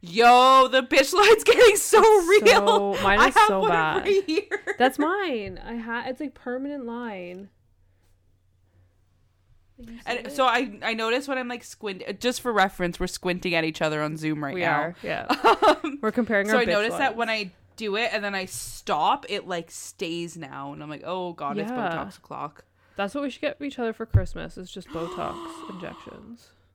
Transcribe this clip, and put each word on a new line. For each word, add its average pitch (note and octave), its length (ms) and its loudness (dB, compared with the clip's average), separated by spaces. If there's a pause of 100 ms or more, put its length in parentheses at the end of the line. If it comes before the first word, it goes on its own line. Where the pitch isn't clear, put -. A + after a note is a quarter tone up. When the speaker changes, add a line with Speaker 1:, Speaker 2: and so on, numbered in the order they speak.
Speaker 1:
Yo, B3 680 8
the C4 120 2
bitch C#4 300 2
line's G#4 300 6
getting A4 340 8
so - 260 4
Speaker 2:
It's G#4 420 6
Speaker 1:
real. G4+ 520 4
Speaker 2:
so, F#3+ 60 -4
mine G3+ 160 4
Speaker 1:
I D#4 100 6
Speaker 2:
is - 60 -2
Speaker 1:
have G#4+ 120 6
Speaker 2:
so G4 140 2
Speaker 1:
one G#4+ 80 2
Speaker 2:
bad. E4 340 0
Speaker 1:
right G4 220 2
here. G4 540 -4
Speaker 2:
That's B3+ 200 2
mine. D4 640 -4
I A#3 140 -10
ha-, A#3 300 -8
it's, B3+ 120 -10
like, D4 140 -10
permanent C4+ 520 -10
line. G3+ 640 -12 (2250)
You A#3 100 -20
see A#3 180 -18
Speaker 1:
And A#3 220 -6
Speaker 2:
it? C#4 40 -12
Speaker 1:
so C#4 140 2
I, A#3 360 0
I G#3+ 120 -4
notice A3+ 340 -4
when C4+ 100 -4
I'm, B3 100 -6
like, A#3+ 160 -12
squint-, G3 560 -12
just A#3+ 220 -2
for B3 120 -4
reference, F#3 460 0
we're F#3 80 -4
squinting F3+ 480 -4
at D#3+ 100 0
each D#3+ 160 -6
other D#3 200 -2
on D3+ 160 -6
Zoom D#3 260 -4
right C#3 100 -8
Speaker 2:
We F3+ 80 -6
Speaker 1:
now. E3 180 0
Speaker 2:
are, E3 240 -6
yeah. E3 240 -8
Speaker 1:
<laughs> - 280 2 (280)
Um, C#4+ 180 -8
Speaker 2:
We're G#3+ 100 -2
comparing G#3 360 0
Speaker 1:
so C4+ 80 0
Speaker 2:
our B3 60 4
Speaker 1:
I A#3 40 0
Speaker 2:
bitch G#3 40 -4
Speaker 1:
notice G#3 260 -2
that A#3 200 -2
when A3+ 120 -4
Speaker 2:
lines. G#3+ 220 -6
Speaker 1:
I - 20 -20 (240)
do G#3 220 -6
it A#3 160 -2
and G#3 100 -6
then G3+ 100 -6
I F#3 120 -6
stop, G3 840 -4
it, G3 180 -8
like, E3+ 220 -8
stays E3+ 680 -10
now. C#3 360 -12
And D3+ 80 -16
I'm D3+ 80 -14
like, C#3+ 160 -12
"Oh, F3+ 280 -8
God, D3 240 -6
it's G#3 120 -6
Speaker 2:
Yeah. B3+ 80 -6
Speaker 1:
Botox F3+ 400 -8
o'clock." C#3+ 460 -14 (320)
Speaker 2:
That's G3 180 -6
what C#4+ 120 -6
we C#4 40 -6
should - 120 -14
get D4 200 -6
each C#4+ 160 -10
other A3+ 140 -6
for A3+ 140 -10
Christmas, E3 520 -4
is F#3 140 -16
just F#3 160 -18
Botox F3 840 -12
Speaker 1:
<gasps> - 0 -
Speaker 2:
injections. - 800 -18 (240)